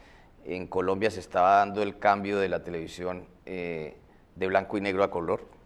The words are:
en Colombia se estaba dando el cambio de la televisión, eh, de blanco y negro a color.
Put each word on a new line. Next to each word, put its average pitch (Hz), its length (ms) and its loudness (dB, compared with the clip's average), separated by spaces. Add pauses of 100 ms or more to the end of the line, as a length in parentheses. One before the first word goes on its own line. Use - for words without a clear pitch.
(460)
en 87 220 -8
Colombia 95 440 0
se 95 80 -10
estaba 92 380 4
dando 101 260 2
el 101 160 -6
cambio 101 400 2
de 98 80 2
la 85 160 -2
televisión, 87 600 -8 (200)
eh, 85 520 -8 (400)
de 95 100 -2
blanco 95 300 2
y 98 40 -2
negro 98 220 2
a 95 80 0
color. 87 540 -4